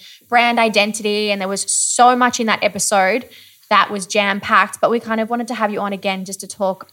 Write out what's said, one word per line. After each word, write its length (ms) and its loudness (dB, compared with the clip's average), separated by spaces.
brand 320 2
identity. 720 0
And 80 -2
there 80 -4
was 240 -4
so 440 4
much 240 2
in 80 -2
that 160 0
episode 680 0
that 220 4
was 160 -6
jam-packed, 720 0
but 80 4
we 100 0
kind 220 -4
of 80 -4
wanted 200 -4
to 60 -6
have 160 0
you 100 -6
on 120 -4
again 320 -4
just 140 -12
to 80 -14
talk 460 -6